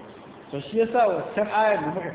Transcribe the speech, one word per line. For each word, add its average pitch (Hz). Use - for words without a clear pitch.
To, 143
shi 208
yasa 226
wancan 190
ayar 208
da 151
muka 170